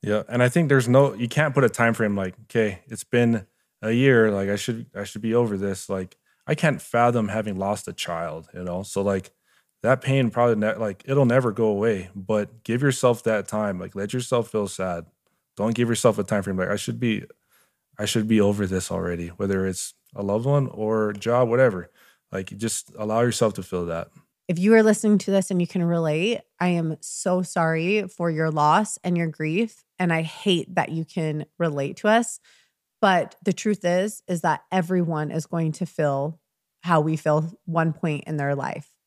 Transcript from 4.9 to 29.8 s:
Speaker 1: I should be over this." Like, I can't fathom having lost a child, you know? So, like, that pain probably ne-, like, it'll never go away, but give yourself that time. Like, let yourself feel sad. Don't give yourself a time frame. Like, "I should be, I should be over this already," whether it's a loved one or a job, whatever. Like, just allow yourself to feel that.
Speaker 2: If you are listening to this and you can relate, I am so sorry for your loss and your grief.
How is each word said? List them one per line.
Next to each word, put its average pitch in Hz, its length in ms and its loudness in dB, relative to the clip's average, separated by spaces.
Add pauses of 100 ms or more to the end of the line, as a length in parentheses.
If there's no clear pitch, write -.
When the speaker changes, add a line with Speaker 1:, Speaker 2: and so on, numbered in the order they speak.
Speaker 1:
I 101 80 -8
should 104 180 -12
be 113 120 -2
over 117 220 2
this." 95 320 -6
Like, 95 280 -6 (280)
I 156 120 -2
can't 151 260 0
fathom 120 460 2
having 104 280 -4
lost 98 300 -4
a - 60 -10
child, 82 600 -8
you 90 120 -12
know? 90 180 -6
So, 98 200 -4
like, 98 280 0 (540)
that 127 160 4
pain 135 300 2
probably 120 260 2
ne-, 107 180 0
like, 104 320 -6
it'll 139 180 2
never 123 280 4
go 113 140 0
away, 101 500 0
but 104 480 -4
give 120 180 -2
yourself 127 400 2
that 107 240 0
time. 104 320 -4
Like, 90 160 -10
let 98 180 -6
yourself 120 380 -2
feel 107 160 -2
sad. 87 400 -6 (500)
Don't 110 180 0
give 117 140 -2
yourself 113 300 2
a 101 60 -2
time 101 180 -2
frame. 95 140 -4
Like, 92 140 -2
"I 101 60 -2
should 113 220 -6
be, 113 260 -2 (720)
I 104 100 -6
should 107 200 0
be 110 140 4
over 101 260 2
this 92 240 -2
already," 87 380 -6
whether 95 380 -2
it's - 280 -8 (220)
a 104 60 -8
loved 104 240 -2
one 143 220 2
or 107 420 -2
a 104 40 -6
job, 117 340 0
whatever. 113 420 2 (420)
Like, 95 240 -8
just 110 420 -6
allow 107 220 0
yourself 117 340 2
to 92 80 -10
feel 87 240 -6
that. 82 220 -6 (400)
Speaker 2:
If 170 100 -2
you 208 160 6
are 220 80 8
listening 214 360 4
to 185 120 -4
this 196 200 2
and 180 100 0
you 175 60 0
can 175 180 -2
relate, 170 560 0 (180)
I 180 100 0
am 165 320 -2
so - 420 -2
sorry 170 680 0
for 170 220 -4
your 160 200 0
loss 156 540 2
and 180 120 0
your 170 120 0
grief. 160 560 -4 (140)